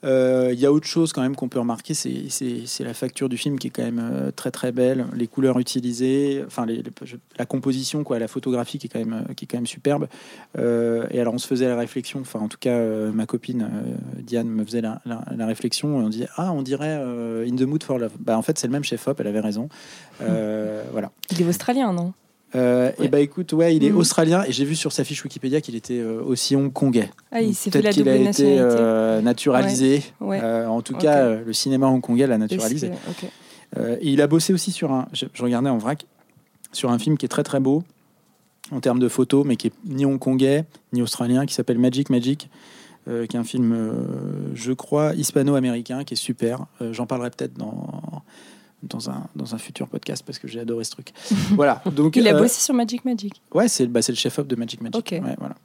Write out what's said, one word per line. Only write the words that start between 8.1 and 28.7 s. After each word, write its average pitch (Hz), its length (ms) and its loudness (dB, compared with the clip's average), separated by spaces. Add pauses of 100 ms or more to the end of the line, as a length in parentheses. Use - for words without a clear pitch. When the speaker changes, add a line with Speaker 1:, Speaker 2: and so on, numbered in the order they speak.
Speaker 1:
la 113 100 -2
photographie 123 500 -4
qui 117 100 -10
est - 20 -10
quand - 80 -6
même, 113 300 -4
euh, 131 60 -10
qui - 100 -12
est - 40 -18
quand - 100 -6
même 120 80 -4
superbe. 143 420 -2 (500)
Euh, 117 540 0
et 123 80 0
alors, 117 140 0
on 123 40 -2
se - 80 -6
faisait 127 220 0
la 120 80 0
réflexion, 120 440 -6
enfin, 127 200 -8
en 107 80 -4
tout - 120 -12
cas, 123 140 0
euh, 110 380 0
ma 110 140 0
copine, 123 360 -4
euh, 117 320 -4 (280)
Diane 117 260 -2
me 110 160 -2
faisait 117 180 -2
la, 110 240 -6
la, 113 160 -8 (140)
la 113 100 -4
réflexion, 123 540 -2
et 113 40 2
on 107 40 2
disait, « 113 280 -4
Ah, 180 160 -2
on 143 100 -2
dirait, 143 360 -4
euh, 117 500 -4
In 120 60 -2
the 127 80 2
Mood 151 220 0
for 131 140 -2
Love. » 117 220 -4
Bah, 113 160 2
en 113 60 2
fait, 156 160 0
c'est - 80 -4
le 120 60 0
même 143 120 -2
chef-op, 135 360 -4
elle - 80 -2
avait 104 120 0
raison. 107 280 -2 (520)
Euh, 107 640 -2
Speaker 2:
Hmm. - 100 -10
Speaker 1:
voilà. 110 200 -4 (180)
Speaker 2:
Il 175 100 0
est 175 80 4
australien, 240 440 0
non ? 175 200 -2 (420)
Speaker 1:
Euh, 123 440 4
Speaker 3:
Ouais. 139 80 2
Speaker 1:
et - 20 2
bah 143 100 4
écoute, 147 340 0
ouais, 165 240 4
il 156 80 4
est - 60 6
Speaker 2:
Mhm. 208 80 4
Speaker 1:
australien 170 480 4
et 131 60 -2
j'ai 127 120 0
vu 151 120 -2
sur 156 160 -4
sa 160 100 -2
fiche 147 220 -6
Wikipédia 139 360 -2
qu'il 123 140 -10
était, 120 240 -4
euh, 113 240 -4
aussi 135 320 0
hongkongais. 135 560 2 (220)
Speaker 2:
Ah, 233 100 0
il 220 60 2
Speaker 1:
Donc, 202 80 2
Speaker 2:
s'est - 140 -4
fait - 120 4
Speaker 1:
peut-être - 40 2
Speaker 2:
la 208 40 4
Speaker 1:
qu'il 202 140 4
Speaker 2:
double 135 60 6
Speaker 1:
a 131 40 6
été, 131 100 6
Speaker 2:
nationalité. 131 560 6